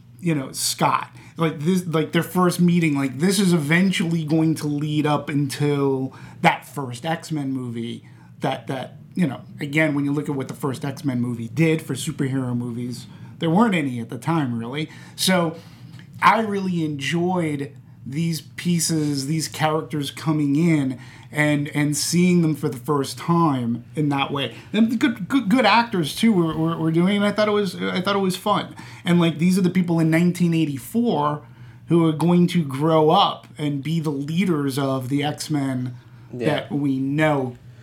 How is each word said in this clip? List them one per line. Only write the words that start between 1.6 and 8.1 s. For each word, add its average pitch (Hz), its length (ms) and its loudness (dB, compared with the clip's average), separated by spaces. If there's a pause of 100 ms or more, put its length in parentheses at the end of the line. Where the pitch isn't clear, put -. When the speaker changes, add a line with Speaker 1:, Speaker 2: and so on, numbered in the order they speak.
Speaker 1:
like, 156 280 -2
their 165 100 2
first 180 380 2
meeting, 175 340 4
like, 135 240 -2
this 185 200 2
is 185 120 4
eventually 170 720 2
going 160 320 2
to 156 120 -6
lead 147 380 -2
up 151 220 0
until 139 880 0 (260)
that 156 240 2
first 127 400 -10
X-Men 156 460 -4
movie 120 560 -8 (320)